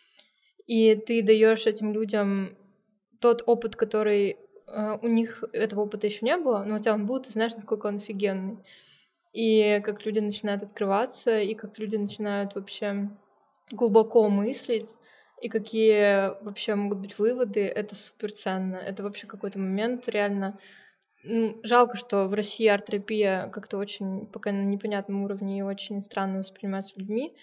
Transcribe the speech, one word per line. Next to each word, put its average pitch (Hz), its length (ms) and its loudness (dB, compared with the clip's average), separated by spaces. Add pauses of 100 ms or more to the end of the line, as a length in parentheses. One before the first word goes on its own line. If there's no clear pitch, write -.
(680)
и 220 300 6
ты 233 260 0
даёшь 220 440 6
этим 214 260 -2
людям 202 640 -2 (640)
тот 233 260 4
опыт, 233 300 0
который, 208 600 2 (320)
э, 214 340 -6
у 233 60 0
них 226 440 0
этого 214 300 -2
опыта 208 260 -4
ещё 208 180 -4
не 285 120 2
было, 240 260 0
но 214 120 -2
у - 40 -2
тебя 220 140 2
он 202 120 -2
будет, 262 220 -2
ты - 40 -16
знаешь, 226 220 -2
насколько 214 340 -4
он 202 100 -4
офигенный. 196 600 -4 (760)
И 214 500 4
как 202 220 -6
люди 214 140 0
начинают 202 440 -2
открываться, 214 760 0
и 208 140 -2
как 214 240 -16
люди 214 180 -4
начинают 202 580 -4
вообще 202 560 -6 (600)
глубоко 220 580 6
мыслить, 214 640 -2 (480)
и 240 60 -6
какие 208 960 4
вообще 208 320 -4
могут 202 240 -2
быть 196 180 -14
выводы, 220 480 2
это 208 300 -6
суперценно. 190 800 -6
Это 190 260 -8
вообще 202 240 -8
какой-то 202 340 -8
момент 208 480 -2
реально. 202 500 -2 (680)
М, 220 400 -2
жалко, 233 320 4
что 196 320 -2
в 196 60 -2
России 208 340 0
арт-терапия 202 840 0
как-то 202 260 -8
очень 202 480 -6
пока 202 260 -6
на 196 120 -2
непонятном 196 600 -2
уровне 196 360 -4
и - 20 -4
очень 196 400 -6
странно 196 380 -4
воспринимается 196 580 -8
людьми. 214 440 -4